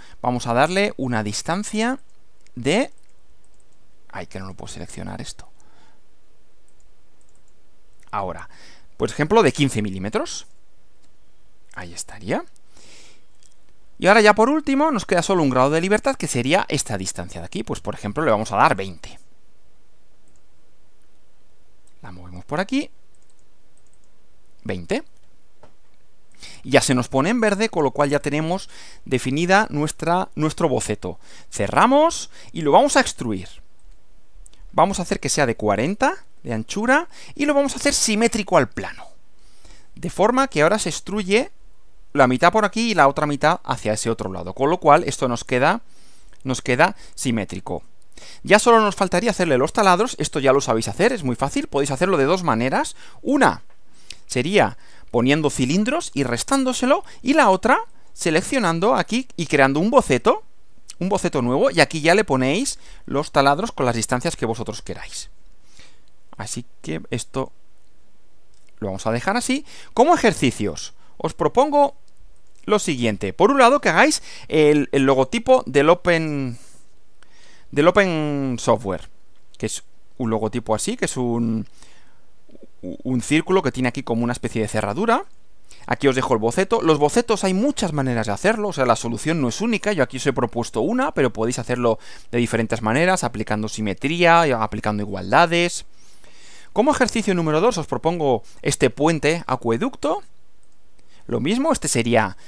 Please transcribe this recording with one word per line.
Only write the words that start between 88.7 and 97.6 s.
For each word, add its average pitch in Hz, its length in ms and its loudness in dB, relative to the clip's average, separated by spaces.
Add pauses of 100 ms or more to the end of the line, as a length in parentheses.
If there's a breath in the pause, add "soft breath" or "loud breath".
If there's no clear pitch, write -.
sea, 135 120 2
la 117 100 6
solución 143 460 0
no 123 80 2
es - 120 -4
única. 214 320 0
Yo 147 100 2
aquí 127 140 -2
os 127 100 -2
he 131 60 2
propuesto 120 480 -2
una, 247 320 0
pero 131 200 2
podéis 117 240 0
hacerlo 120 400 0 (340 loud breath)
de 120 60 0
diferentes 117 460 0
maneras, 160 400 2
aplicando 107 460 -2
simetría, 165 760 4 (180)
aplicando 107 400 -2
igualdades. 143 840 2 (880 soft breath)
Como 294 180 4
ejercicio 220 420 2
número 160 280 2